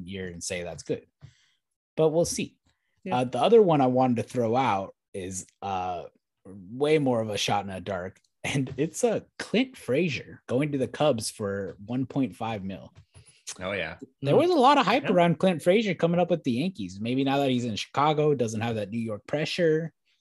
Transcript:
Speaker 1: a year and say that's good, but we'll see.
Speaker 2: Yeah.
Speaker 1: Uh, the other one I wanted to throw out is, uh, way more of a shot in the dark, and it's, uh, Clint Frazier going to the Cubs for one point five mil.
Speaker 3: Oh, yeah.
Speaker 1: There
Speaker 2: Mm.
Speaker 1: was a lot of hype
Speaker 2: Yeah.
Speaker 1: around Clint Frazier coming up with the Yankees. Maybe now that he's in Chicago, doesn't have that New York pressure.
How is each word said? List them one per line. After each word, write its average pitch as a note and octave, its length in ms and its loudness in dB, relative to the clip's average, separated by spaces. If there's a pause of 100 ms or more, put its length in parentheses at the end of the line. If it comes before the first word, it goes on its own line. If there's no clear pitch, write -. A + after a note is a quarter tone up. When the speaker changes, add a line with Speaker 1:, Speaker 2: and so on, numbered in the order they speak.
Speaker 1:
a E2+ 40 -14
year F#2+ 200 -8
and E2+ 140 -12
say F2+ 200 -6
that's E2 220 -10
good, - 200 -4 (920)
but D#3+ 140 4
we'll E3 140 2
see. - 320 -6 (480)
Speaker 2:
Yeah. B2 140 -2
Speaker 1:
Uh, C3 60 0
the B2 160 -4
other G#3 220 8
one D#3+ 180 4
I C3 60 6
wanted B2+ 320 4
to G#2+ 60 -2
throw A#2 320 -2
out G#2 380 0 (200)
is, F#2 320 -8 (160)
uh, F#2 420 -4 (400)
way A#2 540 0
more B2+ 220 2
of A2 100 -4
a G#2 80 -4
shot G2+ 260 0
in G2 80 -10
the F#2 80 -8
dark, F#2 400 -6 (240)
and C#3 320 -2
it's, - 260 -2
uh, G#3+ 180 0 (180)
Clint B3+ 380 -2
Frazier C3+ 720 -4
going C#3 260 0
to C#3+ 60 -2
the B2 100 0
Cubs B2+ 420 0
for G2 540 -6
one B2 220 -4
point A#2+ 300 -4
five A2 260 -6
mil. F#2 300 -10 (680)
Speaker 3:
Oh, F#2 120 -4
yeah. E2 240 -6 (260)
Speaker 1:
There C#3 120 2
Speaker 2:
Mm. B3+ 80 6
Speaker 1:
was F4 80 4
a F#4 40 2
lot C#4+ 240 6
of G#3+ 80 2
hype B3+ 180 2
Speaker 2:
Yeah. G#3+ 80 0
Speaker 1:
around E3+ 280 4
Clint F#3 220 2
Frazier G3 320 2
coming E3+ 260 2
up F3 100 2
with E3 140 0
the C3 80 0
Yankees. A2+ 480 -4
Maybe B2+ 240 -2
now C#3 140 2
that C#3 120 2
he's B2 140 0
in A#2 100 -4
Chicago, D3 600 0
doesn't A2+ 260 -2
have A#2 160 -2
that G#2 140 -4
New A#2 100 -4
York A2 260 -8
pressure. D#3 640 0 (280)